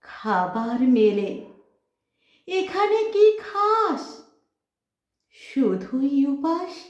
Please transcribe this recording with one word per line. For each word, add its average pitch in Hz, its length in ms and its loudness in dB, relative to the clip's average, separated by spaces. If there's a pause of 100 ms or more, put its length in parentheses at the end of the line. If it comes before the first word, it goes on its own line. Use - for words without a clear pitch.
খাবার 220 800 -4
মেলে। 214 720 2 (920)
এখানে 415 640 0
কি 427 260 6
খাস? 415 840 -2 (1080)
শুধুই 269 960 -2
উপাস। 330 440 -4 (200)